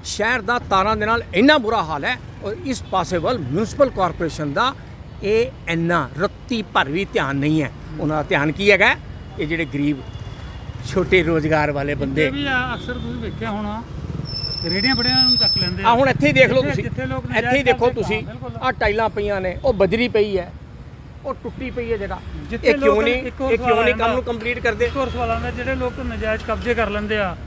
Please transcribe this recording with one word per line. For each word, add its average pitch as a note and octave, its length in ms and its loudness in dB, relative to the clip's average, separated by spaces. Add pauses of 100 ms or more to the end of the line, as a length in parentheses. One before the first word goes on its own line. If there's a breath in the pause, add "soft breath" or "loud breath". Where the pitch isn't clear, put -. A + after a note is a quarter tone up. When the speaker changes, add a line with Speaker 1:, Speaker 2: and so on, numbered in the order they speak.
Speaker 1:
ਸ਼ਹਿਰ A#3 380 -2
ਦਾ A#3+ 180 0
ਤਾਰਾਂ G#3 380 2
ਦੇ G#3 80 0
ਨਾਲ A3+ 180 2 (100)
ਇੰਨਾ C4+ 240 8
ਬੁਰਾ A3 260 0
ਹਾਲ D#3 220 -4
ਹੈ B3 120 -2 (260)
ਔਰ G#3 120 -6 (100)
ਇਸ C4+ 180 -4
ਪਾਸੇ F3+ 340 0
ਵੱਲ G#3+ 200 0
ਮਿਊਨਿਸਪਲ F#3+ 520 2
ਕਾਰਪੋਰੇਸ਼ਨ D#3+ 640 -2
ਦਾ A#3+ 220 0 (480 loud breath)
ਇਹ A3+ 280 2 (180)
ਇੰਨਾ E3 400 2 (100)
ਰੱਤੀ G#3+ 420 -2
ਭਰ F3+ 280 0
ਵੀ F#3 240 0
ਧਿਆਨ C#3 220 0
ਨਹੀਂ D3+ 280 2
ਹੈ। B2 80 -2 (280)
ਉਹਨਾਂ D3+ 180 0
ਦਾ D3 60 0
ਧਿਆਨ D3+ 280 2
ਕੀ G3+ 200 4
ਹੈਗਾ? G3+ 240 6 (440)
ਇਹ D#3 80 -2
ਜਿਹੜੇ E3 180 -2
ਗਰੀਬ C#3+ 320 0 (960)
ਛੋਟੇ F#3 300 4
ਰੋਜ਼ਗਾਰ D3+ 480 2
ਵਾਲੇ C#3+ 240 -2
ਬੰਦੇ। C#3+ 320 0
Speaker 2:
ਇੱਥੇ C4+ 100 -2
ਵੀ C#4+ 80 -2
ਆ, B3+ 300 -2
ਅਕਸਰ - 180 -8
ਤੁਸੀਂ A#3+ 280 -8
ਵੇਖਿਆ A3 300 -6
ਹੋਣਾ, G#3+ 320 -6 (840)
ਰੇਹੜੀਆਂ G3+ 300 0
ਬੜਿਆਂ - 340 4
ਨੂੰ - 80 6
ਚੱਕ - 200 4
ਲੈਂਦੇ - 260 -2
ਆ। G3 40 4
Speaker 1:
ਆ A#3+ 60 6
ਹੁਣ C4 160 6
ਇੱਥੇ C4+ 180 2
ਹੀ D4 40 6
ਦੇਖ C4 160 6
ਲਓ B3 80 2
Speaker 2:
ਜਿੱਥੇ, C4 140 2
Speaker 1:
ਤੁਸੀਂ, C4+ 140 -2
Speaker 2:
ਜਿੱਥੇ B3+ 220 -4
ਲੋਕ B3+ 200 -4
Speaker 1:
ਇੱਥੇ A#3+ 140 0
ਹੀ - 20 0
Speaker 2:
ਨਜਾਇਜ਼ B3 240 2
Speaker 1:
ਦੇਖੋ B3 200 4
Speaker 2:
ਕਰਦੇ B3 160 2
Speaker 1:
ਤੁਸੀਂ, F#3 140 0
Speaker 2:
ਹਾਂ, A3 80 -4
ਬਿਲਕੁਲ। A#3 280 -10 (100)
Speaker 1:
ਆ B3+ 100 0
ਟਾਈਲਾਂ A3 380 0
ਪਈਆਂ G3+ 320 -2
ਨੇ, F3+ 220 -4
ਉਹ F3+ 100 2
ਬਜਰੀ G3+ 340 2
ਪਈ G#3 300 2
ਹੈ, F3 160 -4 (720)
ਉਹ C4+ 80 -6
ਟੁੱਟੀ B3 380 -8
ਪਈ A#3 200 -4
ਹੈ A3+ 60 0
ਜਗ੍ਹਾ। F#3+ 240 -6 (280)
Speaker 2:
ਜਿੱਥੇ A#3 180 0
Speaker 1:
ਇਹ B3+ 60 6
ਕਿਉਂ C4+ 220 6
Speaker 2:
ਲੋਕ G#3+ 80 4
Speaker 1:
ਨਹੀਂ, A#3+ 100 4
Speaker 2:
ਇੱਕ B3+ 280 -4
ਹੋਰ C4 100 2
Speaker 1:
ਇਹ A#3 60 4
ਕਿਉਂ B3 120 0
Speaker 2:
ਸਵਾਲ A#3 140 6
Speaker 1:
ਨਹੀਂ A#3+ 100 4
ਕੰਮ A3 80 0
Speaker 2:
ਆਉਂਦਾ, A#3 140 2
Speaker 1:
ਨੂੰ B3+ 80 0
ਕੰਪਲੀਟ A#3 360 -4
ਕਰਦੇ? A#3 260 2
Speaker 2:
ਇੱਕ A#3 100 -4
ਹੋਰ C4 140 0
ਸਵਾਲ A#3 220 -2
ਆਉਂਦਾ, A#3 200 -2
ਜਿਹੜੇ B3 240 -4
ਲੋਕ B3+ 240 -2
ਨਜਾਇਜ਼ A3 480 -2
ਕਬਜ਼ੇ A3 260 -2
ਕਰ A3 160 2
ਲੈਂਦੇ G#3 280 -2
ਆ F#3 280 -2